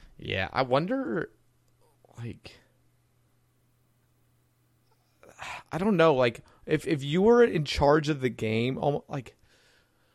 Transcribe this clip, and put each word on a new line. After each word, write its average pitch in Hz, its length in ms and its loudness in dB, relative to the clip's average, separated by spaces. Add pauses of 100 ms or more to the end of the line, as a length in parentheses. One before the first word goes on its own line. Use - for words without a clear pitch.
(180)
Yeah, 95 340 -6
I 135 120 -2
wonder, 185 640 -4 (880)
like, - 420 -16 (3000)
I 151 60 -8
don't 196 200 2
know, 160 180 6
like, 123 280 0 (220)
if, 151 220 -2
if 139 160 -4
you 147 180 0
were 240 220 6
in 180 220 0
charge 147 440 2
of 147 120 -4
the 127 80 0
game, 113 500 -2
almo-, 143 280 -4
like, 135 280 -12 (800)